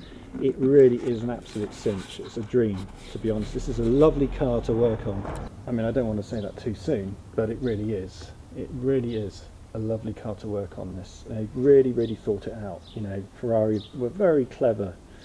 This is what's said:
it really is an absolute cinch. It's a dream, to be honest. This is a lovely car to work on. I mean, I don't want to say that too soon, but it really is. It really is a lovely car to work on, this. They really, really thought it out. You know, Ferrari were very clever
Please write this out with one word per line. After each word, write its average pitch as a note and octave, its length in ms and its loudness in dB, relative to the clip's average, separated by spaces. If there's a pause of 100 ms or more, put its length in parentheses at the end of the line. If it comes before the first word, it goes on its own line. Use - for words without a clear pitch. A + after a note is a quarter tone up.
(420)
it C3 160 2
really C3 400 8
is A#2 240 -2
an A#2+ 80 -2
absolute G#2+ 420 -6
cinch. - 480 -4
It's - 180 -12
a A#2 40 -4
dream, G#2+ 460 2 (240)
to - 80 -8
be A2 100 -2
honest. A2 240 -2
This - 140 -6
is A#2+ 100 -4
a A#2 60 0
lovely C#3+ 440 6
car B2 340 0
to B2+ 120 0
work A2+ 320 2
on. G2 180 -4 (440)
I - 40 -6
mean, A2+ 140 0
I A2+ 60 0
don't A#2+ 160 0
want G#2+ 120 -2
to G2 80 -6
say A2+ 140 -6
that G2 160 -8
too A2+ 160 -4
soon, G2+ 420 -2 (200)
but A2+ 160 0
it A2+ 100 -6
really A2 320 0
is. - 380 -8 (260)
It B2+ 160 -8
really B2 440 0
is G2+ 260 -6 (320)
a A#2 40 -4
lovely A2 340 -2
car A2 220 -8
to A2 120 -12
work G2+ 320 -4
on, F#2 160 -8
this. - 340 -14
They A2 240 -4
really, C3 380 8
really A#2 240 0
thought G#2 320 -4
it G#2 60 -8
out. G2+ 280 -10 (140)
You A2+ 60 -8
know, G2 220 -6 (160)
Ferrari A2 420 2 (140)
were B2 140 -2
very E3 360 4
clever G#2+ 500 0 (300)